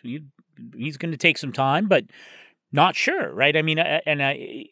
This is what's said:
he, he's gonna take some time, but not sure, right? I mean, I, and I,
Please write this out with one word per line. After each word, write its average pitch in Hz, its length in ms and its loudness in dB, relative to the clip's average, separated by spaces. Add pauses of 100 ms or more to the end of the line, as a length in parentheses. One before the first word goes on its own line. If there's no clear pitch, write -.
he, 139 220 -12 (520)
he's 139 220 -8
gonna 165 200 -6
take 165 200 2
some 135 160 -8
time, 143 340 2
but 185 180 4 (680)
not 143 240 4
sure, 311 360 -2
right? 143 240 2
I 156 60 2
mean, 160 180 0
I, 160 260 0
and 147 180 0
I, 139 480 -6